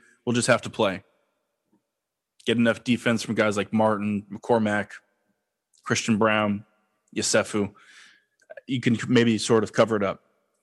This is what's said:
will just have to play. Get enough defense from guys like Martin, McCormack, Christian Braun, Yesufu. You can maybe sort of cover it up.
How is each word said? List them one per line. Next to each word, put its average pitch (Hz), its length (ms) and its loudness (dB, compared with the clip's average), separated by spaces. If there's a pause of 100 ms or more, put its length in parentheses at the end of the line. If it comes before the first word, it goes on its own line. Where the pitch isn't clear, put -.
(240)
will 120 80 -2
just 120 160 0
have 120 140 4
to 101 80 -12
play. 98 320 -2 (1400)
Get 113 100 2
enough 117 280 2
defense 117 380 0
from 113 120 -4
guys 107 220 2
like 98 160 -4
Martin, 104 600 0
McCormack, 104 600 -2 (920)
Christian 113 340 -2
Braun, 107 460 0 (520)
Yesufu. 104 560 -2 (920)
You 131 140 -4
can 110 180 0 (100)
maybe 117 300 4
sort 110 260 2
of - 80 -8
cover 110 240 2
it 101 60 0
up. 95 200 -6 (400)